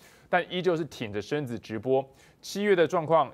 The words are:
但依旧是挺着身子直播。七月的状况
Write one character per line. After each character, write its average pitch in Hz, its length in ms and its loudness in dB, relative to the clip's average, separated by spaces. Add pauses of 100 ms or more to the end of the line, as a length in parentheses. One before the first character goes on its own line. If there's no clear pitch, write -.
(280)
但 180 240 2
依 180 80 -2
旧 170 160 2
是 165 100 -2
挺 113 260 -10
着 104 100 -4
身 147 240 -4
子 117 100 -8
直 110 220 -8
播。 131 260 2 (360)
七 - 240 -8
月 208 100 4
的 170 100 6
状 160 220 0
况 151 280 4